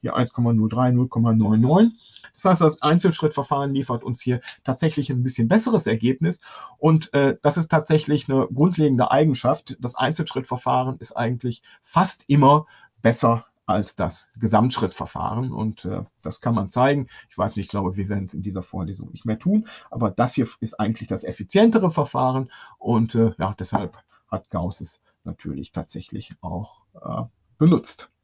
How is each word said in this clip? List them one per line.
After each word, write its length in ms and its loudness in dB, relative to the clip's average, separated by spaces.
hier 140 -6
eins 180 0
Komma 200 0
null 160 2
drei, 240 2
null 160 2
Komma 240 2
neun 280 4
neun. 340 6
Das 100 -10
heißt, 160 6
das 220 2
Einzelschrittverfahren 920 0
liefert 300 -4
uns 160 -6
hier 200 -2
tatsächlich 480 -2
ein 140 -2
bisschen 240 0
besseres 400 2
Ergebnis. 520 0
Und, 360 2
äh, 280 4
das 140 2
ist 120 -2
tatsächlich 600 0
eine 180 2
grundlegende 640 2
Eigenschaft. 680 0
Das 140 -8
Einzelschrittverfahren 1040 -4
ist 180 -14
eigentlich 460 -4
fast 460 -2
immer 400 4
besser 460 2
als 320 -2
das 420 -4
Gesamtschrittverfahren. 1120 -2
Und, 360 -6
äh, 160 -6
das 220 -10
kann 120 0
man 140 -2
zeigen. 380 0
Ich 80 -18
weiß 180 -2
nicht, 80 -4
ich 60 -14
glaube, 260 -4
wir 140 -6
werden 160 -4
es 80 -14
in 80 -10
dieser 200 -8
Vorlesung 500 -10
nicht 120 -20
mehr 140 -2
tun. 280 0
Aber 200 -2
das 240 -2
hier 120 0
ist 180 -8
eigentlich 300 -2
das 160 -6
effizientere 680 2
Verfahren. 600 -2
Und, 380 0
äh, 240 4
ja, 200 -2
deshalb 380 -6
hat 200 -8
Gauss 320 -4
es 180 -12
natürlich 480 -12
tatsächlich 600 -12
auch, 400 -12
äh, 220 -8
benutzt. 540 0